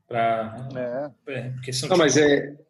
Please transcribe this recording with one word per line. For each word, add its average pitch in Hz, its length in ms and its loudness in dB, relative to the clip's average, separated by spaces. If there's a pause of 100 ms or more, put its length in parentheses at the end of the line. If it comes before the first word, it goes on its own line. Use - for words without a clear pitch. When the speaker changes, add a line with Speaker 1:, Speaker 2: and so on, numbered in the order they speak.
Speaker 1:
Pra, 113 640 -2 (580)
Speaker 2:
É. 143 60 -10
Speaker 1:
é, 127 180 -8
porque - 220 -8
são 143 160 -4
Speaker 3:
Não, 180 80 4
mas 151 180 4
Speaker 1:
times 147 160 6
Speaker 3:
é, - 240 0 (160)